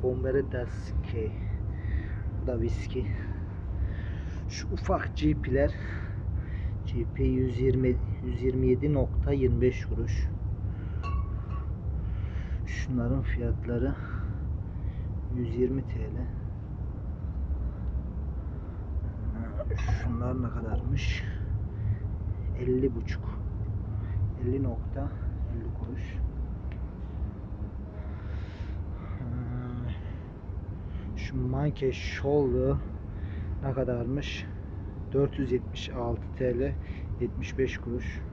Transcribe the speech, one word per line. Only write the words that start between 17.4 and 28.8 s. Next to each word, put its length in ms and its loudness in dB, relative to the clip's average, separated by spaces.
Şunlar 680 2
ne 60 0
kadarmış? 720 2
Elli 360 4
buçuk. 280 -2
elli 200 2
nokta 480 -2
elli 260 -2
kuruş. 380 -4